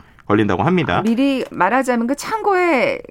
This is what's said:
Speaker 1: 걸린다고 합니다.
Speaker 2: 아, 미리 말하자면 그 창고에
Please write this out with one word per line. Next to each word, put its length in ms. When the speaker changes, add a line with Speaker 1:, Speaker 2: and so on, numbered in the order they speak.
Speaker 1:
걸린다고 380
합니다. 340
Speaker 2:
아, 60
미리 480
말하자면 560
그 80
창고에 800